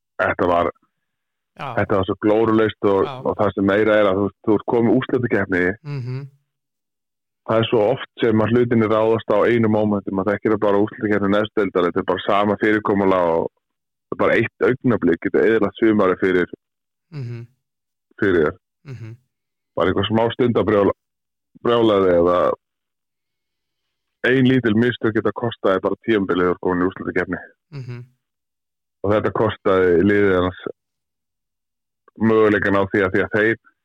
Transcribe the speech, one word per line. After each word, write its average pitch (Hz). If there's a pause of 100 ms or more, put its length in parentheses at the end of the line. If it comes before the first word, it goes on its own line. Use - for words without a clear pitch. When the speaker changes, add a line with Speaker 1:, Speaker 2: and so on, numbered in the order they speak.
(200)
Speaker 1:
þetta 95
var 85 (920)
Speaker 2:
Já. 131
Speaker 1:
Þetta 104
var 95
svo 98
glórulaust 110
og, 98
Speaker 2:
Já. 76 (100)
Speaker 1:
og -
það 101
sem 98
meira 107
er 104
að 95
þú, 101 (200)
þú 110
ert -
komið 117
úrslitakeppni. 113 (180)
Speaker 2:
Mhm. 131 (1300)
Speaker 1:
Það 113
er 113
svo 120
oft - (100)
sem 110
að 107
hlutinni 120
ráðast 110
á 104
einu 113
mómenti, 104
maður 98
þekkir 110
það 107
bara 101
úrslitakeppni 104
neðstu 107
deildar, 95
þetta 92
er 92
bara 92
sama 104
fyrirkomulag 98
og 85
það -
er -
bara 95
eitt 113
augnablik 104
getur 76
eyðilagt 101
sumarið 104
fyrir, 92 (680)
Speaker 2:
Mhm. 120 (720)
Speaker 1:
fyrir 87
þér. - (280)
Speaker 2:
Mhm. 117 (600)
Speaker 1:
Bara 90
eitthvað 98
smá 113
stundabrjála-, 107 (680)
brjálæði 110
eða 87 (1900)
ein 127
lítil 123
mistök 117
geta 107
kostaði 104
bara 98
tímabilið 90
og 85
komin 90
í 92
úrslitakeppni. 90 (340)
Speaker 2:
Mhm. 123 (1000)
Speaker 1:
Og 98
þetta 107
kostaði 92
liðið 101
hans 92 (1600)
möguleikann 104
á 98
því 104
að, 92
því 104
að 90
þeir, 110 (280)